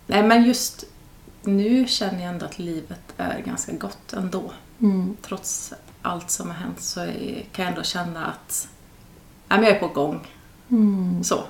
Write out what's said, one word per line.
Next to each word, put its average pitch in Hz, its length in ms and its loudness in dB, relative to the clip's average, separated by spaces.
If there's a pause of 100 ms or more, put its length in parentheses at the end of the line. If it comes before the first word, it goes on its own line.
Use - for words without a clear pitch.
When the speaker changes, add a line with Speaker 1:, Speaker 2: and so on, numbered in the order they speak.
Speaker 1:
Nej, 202 160 4
men 233 220 8
just - 400 2 (580)
nu 214 460 4
känner 190 360 -2
jag 175 80 -6
ändå 165 140 -6
att - 120 -12
livet 170 580 -8
är 170 300 -4
ganska - 260 -6
gott 180 400 -10
ändå. 190 380 -4 (300)
Speaker 2:
Mm. 196 420 2
Speaker 1:
Trots - 500 -10 (300)
allt 175 280 -6
som 185 200 -6
har 165 60 -10
hänt 175 240 -10
så - 200 -8
är, - 520 -8
kan 185 120 -4
jag 175 80 -2
ändå 170 100 -6
känna 170 440 -6
att, - 420 -8 (800)
ja, 190 80 4
men 220 80 6
jag 202 120 8
är - 40 -4
på 170 80 -2
gång. 147 380 -2 (440)
Speaker 2:
Mm. 190 540 4
Speaker 1:
Så. - 260 0